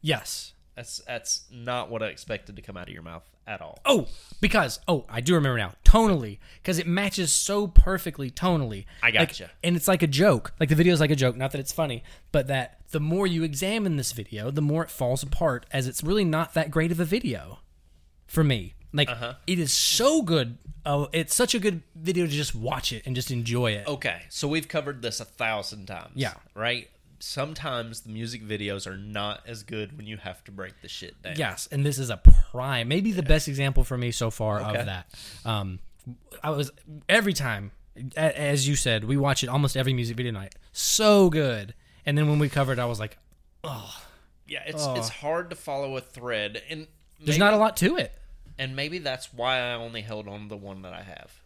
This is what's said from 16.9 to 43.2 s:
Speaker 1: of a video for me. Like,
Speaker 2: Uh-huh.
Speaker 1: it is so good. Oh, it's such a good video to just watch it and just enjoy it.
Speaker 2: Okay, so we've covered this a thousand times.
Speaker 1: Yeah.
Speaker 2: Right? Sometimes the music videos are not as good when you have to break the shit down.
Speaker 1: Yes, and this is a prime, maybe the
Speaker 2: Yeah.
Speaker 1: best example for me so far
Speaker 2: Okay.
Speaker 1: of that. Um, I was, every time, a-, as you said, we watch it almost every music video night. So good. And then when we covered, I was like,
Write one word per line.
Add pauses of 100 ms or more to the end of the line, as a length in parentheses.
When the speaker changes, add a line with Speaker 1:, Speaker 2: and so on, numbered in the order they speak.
Speaker 1:
of
a
video (680)
for
me. (200)
Like,
Speaker 2:
Uh-huh. (120)
Speaker 1:
it
is
so
good. (300)
Oh,
it's
such
a
good (120)
video
to
just
watch
it
and
just
enjoy
it.
Speaker 2:
Okay,
so
we've
covered
this
a
thousand
times.
Speaker 1:
Yeah. (200)
Speaker 2:
Right? (320)
Sometimes
the
music
videos
are
not
as
good
when
you
have
to
break
the
shit
down.
Speaker 1:
Yes,
and
this
is
a
prime,
maybe
the
Speaker 2:
Yeah.
Speaker 1:
best
example
for
me
so
far
Speaker 2:
Okay.
Speaker 1:
of
that. (380)
Um, (640)
I
was, (360)
every
time, (460)
a-,
as
you
said,
we
watch
it
almost
every
music
video
night. (160)
So
good. (300)
And
then
when
we
covered,
I
was
like, (460)